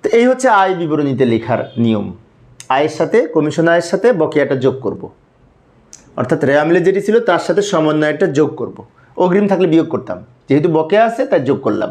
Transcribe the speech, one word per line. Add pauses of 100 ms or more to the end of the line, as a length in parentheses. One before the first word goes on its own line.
তো (120)
এই
হচ্ছে (120)
আয়
বিবরণীতে
লেখার (240)
নিয়ম। (680)
আয়ের
সাথে, (160)
কমিশন
আয়ের
সাথে (120)
বকেয়াটা
যোগ
করব, (1160)
অর্থাৎ
রেওয়া
মিলে
যেটি
ছিল (120)
তার
সাথে
সমন্বয়টা (120)
যোগ (100)
করব। (480)
অগ্রিম
থাকলে
বিয়োগ
করতাম, (300)
যেহেতু
বকেয়া
আছে
তাই
যোগ
করলাম।